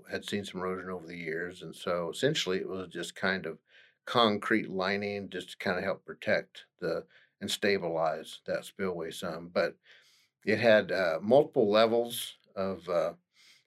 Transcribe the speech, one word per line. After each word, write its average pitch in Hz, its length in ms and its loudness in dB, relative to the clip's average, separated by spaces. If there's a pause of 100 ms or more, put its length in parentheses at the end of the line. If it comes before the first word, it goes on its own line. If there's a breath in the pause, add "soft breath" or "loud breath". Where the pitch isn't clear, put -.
(120)
had - 160 -6
seen 104 180 -2
some 92 160 -8
erosion 92 280 -4
over 85 180 -8
the 87 100 -12
years. 85 440 -6
And 80 140 -14
so 87 340 -2
essentially 95 480 0
it - 100 -4
was 92 220 -6
just 87 260 -10
kind 95 300 -2
of - 140 -8 (460 soft breath)
concrete 110 640 2
lining 101 600 -2
just 90 220 -10
to - 60 -16
kind 92 200 0
of 92 60 -2
help 95 220 -4
protect - 600 -4 (140)
the, 85 260 -2 (340 soft breath)
and 98 100 -6
stabilize 82 960 0
that - 200 -4
spillway 85 460 -6
some. 85 420 -8
But 92 240 0 (680 soft breath)
it 104 140 2
had, 107 320 6
uh, 87 300 2
multiple 123 480 6
levels 117 640 2 (200)
of, 95 340 -4
uh, 85 240 2 (540 soft breath)